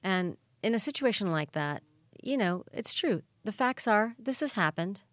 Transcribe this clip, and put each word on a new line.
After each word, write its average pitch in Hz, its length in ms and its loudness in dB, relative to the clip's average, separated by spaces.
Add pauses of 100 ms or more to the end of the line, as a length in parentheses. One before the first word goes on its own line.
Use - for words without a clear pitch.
And 185 340 -2 (240)
in 226 140 0
a 226 40 2
situation 226 520 2
like 156 220 -2
that, 147 300 -4 (380)
you 277 160 -4
know, 180 360 0
it's - 200 2
true. 202 300 0 (200)
The 214 80 -6
facts 254 360 0
are, 226 320 2
this 262 220 2
has 285 120 2
happened. 175 480 -2 (120)